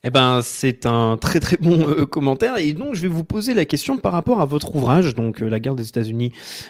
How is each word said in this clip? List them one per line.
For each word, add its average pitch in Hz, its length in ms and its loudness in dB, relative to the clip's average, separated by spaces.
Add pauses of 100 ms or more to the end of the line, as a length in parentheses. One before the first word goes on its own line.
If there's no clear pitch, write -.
Eh 123 40 -2
ben, 127 320 4
c'est - 420 -2
un 117 320 2
très, - 240 -2
très - 160 0
bon, 165 320 4
euh, 151 160 2
commentaire. 147 540 0
Et 151 160 0
donc, 254 200 -6
je 175 60 -4
vais 185 80 -2
vous 165 160 -2
poser 214 300 -4
la 185 100 4
question - 320 -2
par 196 160 -2
rapport 185 300 0
à - 20 4
votre 147 320 -4
ouvrage, 139 380 4
donc, 113 280 -4
euh, 110 60 -2
La 110 120 -2
guerre 135 140 -2
des 113 140 -6
États-Unis 117 440 -2 (380)